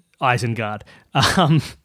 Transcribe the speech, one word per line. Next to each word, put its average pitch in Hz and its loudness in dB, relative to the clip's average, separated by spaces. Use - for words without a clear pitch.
Isengard. 117 -2
<laughs> - 2
Um, 160 4